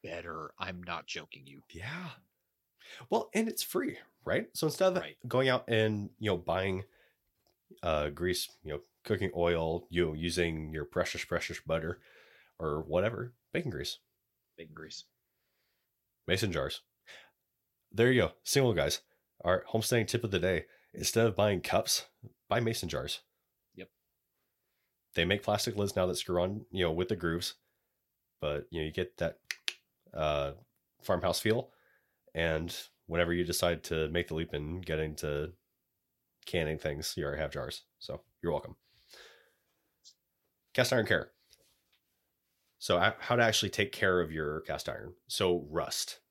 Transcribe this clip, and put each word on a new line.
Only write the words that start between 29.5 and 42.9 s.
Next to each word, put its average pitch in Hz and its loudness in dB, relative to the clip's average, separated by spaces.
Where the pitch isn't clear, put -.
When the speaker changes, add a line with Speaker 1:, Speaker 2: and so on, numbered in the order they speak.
Speaker 2:
uh, 73 0
farmhouse 87 2
feel. 113 0
And 82 0
whenever 85 4
you 87 2
decide 85 2
to 80 0
make 85 0
the 82 -6
leap 82 -4
and 78 -6
get 80 -2
into 78 -4
canning 78 0
things, 76 -4
you 78 -4
already 71 -4
have 71 -2
jars. - -8
So - -12
you're 85 2
welcome. - -4
Cast 127 4
iron 113 4
care. 80 4
So 87 2